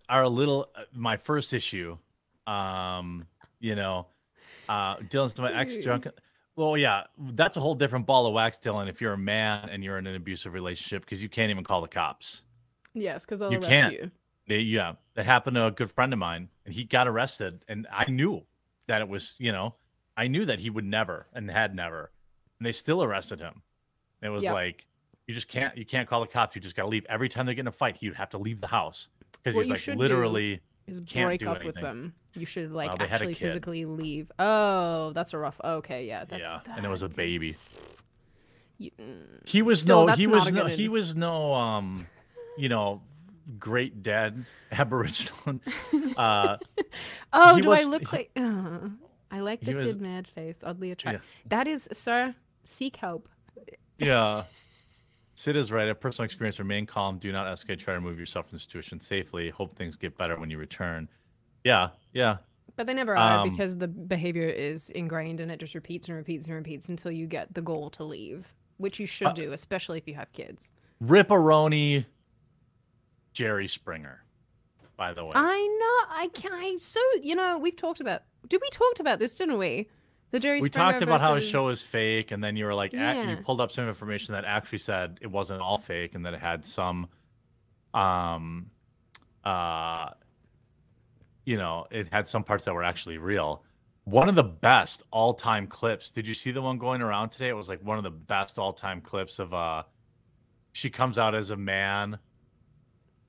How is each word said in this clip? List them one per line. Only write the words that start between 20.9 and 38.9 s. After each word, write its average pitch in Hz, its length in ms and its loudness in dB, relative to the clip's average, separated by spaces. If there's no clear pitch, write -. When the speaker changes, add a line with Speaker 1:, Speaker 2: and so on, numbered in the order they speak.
Speaker 1:
and 107 160 -8
had 101 240 0
never, 82 360 -8
and 117 80 -6
they 117 60 -2
still 170 320 0
arrested 98 360 -4
him. 82 220 -14
It 107 80 -4
was 101 140 -2
Speaker 2:
Yep. 98 100 0
Speaker 1:
like, 90 320 -4
you 117 80 -8
just 117 140 -8
can't, - 280 -4
you 117 80 -10
can't 127 240 -2
call 117 140 2
the 110 40 -6
cops. - 300 0
You 95 60 -10
just 90 120 -14
gotta 98 140 -2
leave. 107 220 0
Every 117 180 0
time 127 180 -2
they 123 80 -2
get 123 60 -6
in 127 80 -6
a 107 40 -6
fight, 120 300 0
you'd 101 140 -4
have 98 140 -6
to 101 80 -8
leave 107 240 -6
the 104 60 -6
house - 420 -2
'cause 120 100 0
Speaker 2:
What 220 60 4
Speaker 1:
he's, - 80 2
Speaker 2:
you 123 60 2
Speaker 1:
like, 95 80 -4
Speaker 2:
should - 160 -4
do - 0 -
Speaker 1:
literally 110 640 2
Speaker 2:
is 180 160 -12
Speaker 1:
can't 147 240 -2
Speaker 2:
break 180 140 0
Speaker 1:
do 110 100 -4
Speaker 2:
up 175 140 -6
with 165 100 -8
Speaker 1:
anything. 175 80 -10
Speaker 2:
them. 143 320 -10
You 165 120 -10
should, 160 260 -8
like, 160 180 -4
Speaker 1:
Well, 185 60 -4
they - 100 -2
had - 140 0
a 214 60 -2
Speaker 2:
actually 170 80 -6
Speaker 1:
kid. - 80 -14
Speaker 2:
physically 165 420 -4
leave. 156 540 -8
Oh, 185 720 2
that's 170 220 -4
a 156 40 -6
rough. 147 240 -6
Okay, 147 440 -6
yeah, 107 180 -8
that's, - 160 -12
Speaker 1:
Yeah, 82 200 -8
and 101 120 -6
it - 20 -4
was 95 140 -4
a 95 60 -4
Speaker 2:
that's 82 80 -14
Speaker 1:
baby. 85 400 -4
Speaker 2:
You, - 200 -14